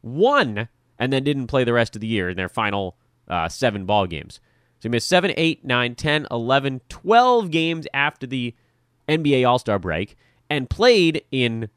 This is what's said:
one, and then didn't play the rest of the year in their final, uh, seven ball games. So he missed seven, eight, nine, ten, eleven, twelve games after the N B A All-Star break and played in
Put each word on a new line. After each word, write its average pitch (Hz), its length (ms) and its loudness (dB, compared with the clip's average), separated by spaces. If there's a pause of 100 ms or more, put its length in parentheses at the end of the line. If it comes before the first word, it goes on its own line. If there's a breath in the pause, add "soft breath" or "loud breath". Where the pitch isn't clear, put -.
one, 131 680 0 (280)
and 127 160 -2
then 135 120 0
didn't 139 240 -2
play 131 160 2
the 117 80 0
rest 117 240 0
of 107 40 -10
the 110 60 -8
year 101 240 -2
in 90 60 -6
their 92 120 -4
final, 101 480 -4 (300)
uh, 85 220 -2
seven 101 360 -2
ball 101 220 2
games. 82 320 -12 (400)
So 110 100 -10
he - 20 -4
missed 120 180 -2
seven, 180 280 2
eight, 165 280 -2
nine, 123 320 0
ten, 151 340 -2
eleven, 131 580 0
twelve 233 640 2
games 160 420 -2
after 143 320 -2
the 123 300 -6 (540)
N 156 160 0
B 143 100 4
A 127 100 4
All-Star 120 360 2
break 87 360 -6 (320)
and 139 220 -4
played 190 600 2
in 113 440 -2